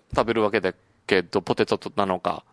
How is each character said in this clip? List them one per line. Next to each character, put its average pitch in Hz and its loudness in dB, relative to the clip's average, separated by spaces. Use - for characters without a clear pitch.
食 117 2
べ 113 2
る 110 2
わ 104 2
け 104 2
だ 92 -2
け 92 2
ど、 87 -2
ポ - 0
テ 110 0
ト - 0
と、 - -10
な 101 0
の 92 -2
か。 85 -6